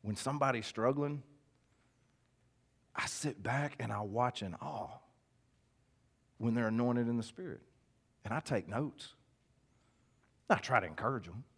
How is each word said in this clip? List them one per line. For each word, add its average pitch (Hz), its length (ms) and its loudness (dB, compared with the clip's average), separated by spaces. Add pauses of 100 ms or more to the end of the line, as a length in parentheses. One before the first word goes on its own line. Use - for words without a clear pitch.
When 107 160 -4
somebody's 135 500 2
struggling, 143 560 2 (1700)
I - 100 -2
sit - 360 -4
back 139 360 0
and 113 140 -2
I 104 80 -2
watch 113 420 2
in 92 120 -4
awe - 440 -8 (1400)
when 113 160 2
they're 117 140 4
anointed 120 380 4
in 120 120 0
the 113 40 -2
Spirit. - 380 -10 (640)
And 107 80 -4
I 147 80 0
take 101 260 -2
notes. 117 460 -6 (1400)
I - 80 8
try 127 240 2
to 95 60 -4
encourage 101 400 -2
them. 98 180 -12 (140)